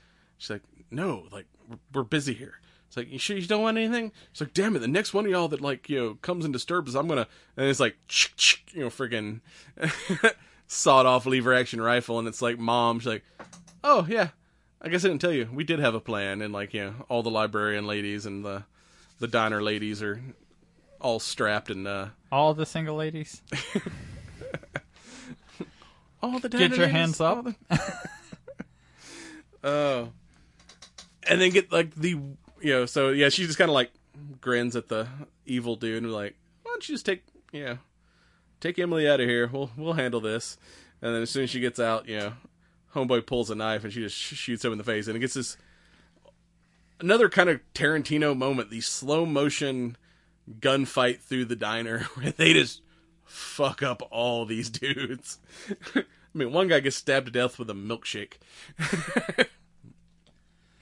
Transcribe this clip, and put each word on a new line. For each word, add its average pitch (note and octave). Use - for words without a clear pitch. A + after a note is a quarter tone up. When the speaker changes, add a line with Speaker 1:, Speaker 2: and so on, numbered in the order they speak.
Speaker 1:
She's -
like, G#2
"No, B2+
like, G2
we're, A#2
we're C#3
busy C#3
here." B2+
It's -
like, A#2+
"You C3
sure G#3
you F3+
don't G#3+
want A3
anything?" A3+
She's -
like, D3+
"Damn G3+
it, C3
the A#2
next F#3
one G#3
of G3
y'all F3+
that, D3+
like, C#3
you C#3+
know, A2+
comes F3
and D3+
disturbs C3
us, C3+
I'm D#3
gonna," C#3
and C3+
it's C3+
like, A#2
"Chick, -
chick," -
you F3
know, B2+
friggin' A2+
<laughs> -
sawed-off B2+
lever-action B2+
rifle, A#2
and A2+
it's A2
like, A#2+
"Mom," A#2
she's A#2
like, A2
"Oh, B3
yeah, G#3
I -
guess F3
I G3
didn't D3
tell F3
you. A#2+
We C#3+
did D#3
have B2
a A2
plan," G2+
and, G#2
like, G2+
you G#2
know, G2
all A#2+
the A2+
librarian G#2
ladies G#2
and G2+
the, G2+
the A#2
diner A2
ladies G#2+
are G#2+
all A2+
strapped G#2+
and, F#2+
uh, G2
Speaker 2:
All D3+
the D#3
single D#3
ladies? D#3
<laughs> -
Speaker 1:
All B3
the B3
Speaker 2:
Get A#3
Speaker 1:
diner -
Speaker 2:
your -
Speaker 1:
ladies, C#3+
Speaker 2:
hands E3
Speaker 1:
all E3+
Speaker 2:
up. A#3+
Speaker 1:
the -
<laughs> -
Oh. C#3
And F3
then F#3
get, F#3
like, E3+
the, D#3
you D3
know, B2+
so, C3+
yeah, C#3
she F#3
just D#3+
kinda, E3+
like, B2
grins A#2+
at A#2+
the A2+
evil A#2+
dude A2+
and, A#2
like, G2+
"Why A#4
don't A#4
you D#4
just A#3
take, F#3
you D3
know, B2
take F3
Emily E3+
out C#3+
of A#2+
here. A#2+
We'll, C3+
we'll D#3
handle B2+
this." A2
And A#2
then A2+
as A#2
soon C3+
as B2
she C3
gets B2
out, A2+
you G#2+
know, G#2
homeboy B2
pulls A#2+
a A2
knife A2
and G#2
she A#2
just G#2
sh-, -
shoots A#2+
him A#2
in G#2+
the G#2+
face. G#2+
And A2
it A#2
gets B2+
this, B2+
another G3+
kind F3+
of D3+
Tarantino D3+
moment, B2+
the A2+
slow D3+
motion C#3
gunfight C3+
through B2+
the A#2
diner A2+
<laughs> -
where C#3
they -
just C#3+
fuck -
up B2+
all A#2
these A2+
dudes. C3
<laughs> -
I G#3
mean, C3
one F#3
guy D#3
gets C3+
stabbed C3+
to A#2
death B2
with A2+
a G#2
milkshake. G#2
<laughs> E3